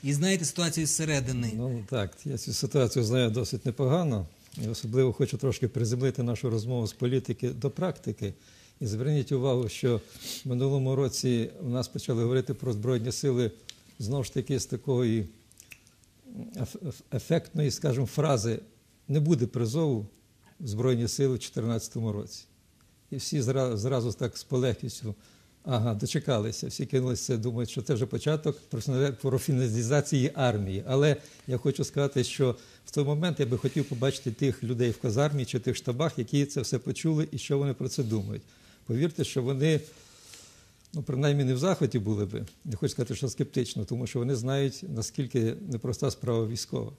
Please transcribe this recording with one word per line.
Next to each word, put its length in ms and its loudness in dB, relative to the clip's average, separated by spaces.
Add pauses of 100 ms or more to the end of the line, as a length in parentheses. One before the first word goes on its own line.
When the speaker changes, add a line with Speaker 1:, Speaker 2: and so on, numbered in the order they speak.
Speaker 1:
І 100 2
знаєте 320 2
ситуацію 420 0
зсередини. 680 0
Speaker 2:
Ну 340 -2
так, 360 -2
я 120 -4
цю 160 -6
ситуацію 520 2
знаю 240 4
досить 360 -2
непогано. 640 2 (360)
І 40 -2
особливо 460 2
хочу 240 0
трошки 300 0
приземлити 560 0
нашу 260 0
розмову 380 0
з 60 -6
політики 560 0
до 200 -2
практики. 640 -4 (460)
І 60 -4
зверніть 460 0
увагу, 380 2
що 320 2 (440)
в 40 -4
минулому 460 2
році 540 2 (120)
в 80 -4
нас 180 0
почали 340 -2
говорити 320 2
про 200 -4
Збройні 380 0
Сили, 400 2 (480)
знову 240 -2
ж 100 -8
таки, 260 0
з 60 -4
такої 600 0 (1300)
еф-, 200 -8 (120)
еф-, 140 -10 (120)
ефектної, 580 0
скажімо, 340 0
фрази: 540 2 (480)
«Не 120 2
буде 260 4
призову 600 0 (540)
в 80 -8
Збройні 400 2
Сили 280 2
в 40 -4
чотирнадцятому 720 -2
році». 320 -8 (680)
І 40 -8
всі 260 -2
зра-, 360 2
зразу 340 0
так 260 -4
з 60 -12
полегкістю: 720 -2 (480)
«Ага, 300 2
дочекалися». 720 0
Всі 180 -6
кинулися, 520 0
думають, 320 -2
що 120 -6
це 120 -2
вже 120 2
початок 520 -2 (140)
професіонале-, 400 0
професіоналізації 1200 2
армії. 520 0
Але 280 4 (320)
я 100 0
хочу 260 0
сказати, 400 0
що 320 2 (300)
в 60 -18
той 120 0
момент 360 0
я 60 4
би 120 0
хотів 280 0
побачити 460 -2
тих 320 0
людей 280 2
в 60 -4
казармі 480 0
чи 140 -2
тих 160 0
штабах, 440 -2
які 260 2
це 160 -4
все 180 0
почули 520 0
і 60 -6
що 200 0
вони 160 2
про 160 -4
це 140 -2
думають. 380 -2 (440)
Повірте, 380 0
що 180 -2
вони, 380 2 (1120)
ну, 100 -4
принаймні 400 2
не 100 2
в 40 0
захваті 420 2
були 260 0
би, 200 -6 (200)
не 100 -4
хочу 160 -2
сказати, 240 -2
що 140 -2
скептично, 560 -2
тому 220 -4
що 120 -2
вони 160 0
знають, 500 -2 (100)
наскільки 600 0 (160)
непроста 400 -2
справа 360 0
військова. 520 -6